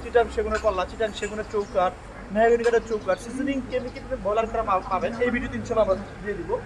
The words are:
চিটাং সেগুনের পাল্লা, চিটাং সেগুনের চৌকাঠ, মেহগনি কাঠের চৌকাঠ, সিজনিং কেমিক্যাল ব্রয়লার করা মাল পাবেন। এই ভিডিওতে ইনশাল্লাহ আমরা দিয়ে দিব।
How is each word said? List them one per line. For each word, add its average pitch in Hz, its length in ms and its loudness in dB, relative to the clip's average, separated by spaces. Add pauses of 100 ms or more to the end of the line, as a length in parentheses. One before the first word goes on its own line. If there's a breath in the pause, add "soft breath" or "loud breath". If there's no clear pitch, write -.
চিটাং 233 220 4 (100)
সেগুনের 214 280 0
পাল্লা, 185 220 2
চিটাং 214 260 -4
সেগুনের 208 400 -6
চৌকাঠ, 202 420 0 (380)
মেহগনি 233 320 6
কাঠের 226 260 4
চৌকাঠ, 196 300 0
সিজনিং 269 420 -2 (100)
কেমিক্যাল 254 520 -6
ব্রয়লার 214 240 2
করা 226 160 -2
মাল 196 260 2
পাবেন। 185 300 0
এই 247 100 2
ভিডিওতে 233 280 -2
ইনশাল্লাহ 214 320 2
আমরা 196 140 2 (180)
দিয়ে 208 120 -4
দিব। 440 320 -2